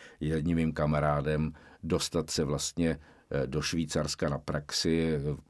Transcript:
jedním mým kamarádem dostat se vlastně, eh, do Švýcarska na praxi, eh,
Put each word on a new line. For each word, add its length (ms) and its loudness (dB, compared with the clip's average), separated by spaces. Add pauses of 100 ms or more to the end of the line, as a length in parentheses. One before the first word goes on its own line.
(200)
jedním 360 0
mým 180 2
kamarádem 800 2 (300)
dostat 460 0
se 140 0
vlastně, 560 0 (320)
eh, 160 0
do 140 -2
Švýcarska 680 -2
na 80 -2
praxi, 800 0
eh, 200 -2 (140)